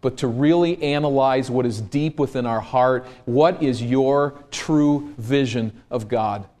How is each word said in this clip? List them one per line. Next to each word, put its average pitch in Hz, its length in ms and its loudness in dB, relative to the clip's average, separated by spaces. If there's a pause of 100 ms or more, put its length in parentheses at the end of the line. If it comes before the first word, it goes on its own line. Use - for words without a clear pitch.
but 131 160 -2
to 135 100 -2
really 165 560 2
analyze 135 680 0
what 123 160 0
is 110 140 -4
deep 147 400 -4
within 127 260 -2
our 113 140 -2
heart. 127 480 0 (160)
What 151 400 2
is 123 180 0
your 135 520 2 (180)
true 147 680 0
vision 117 720 -2
of 110 200 -4
God? 107 360 -2 (160)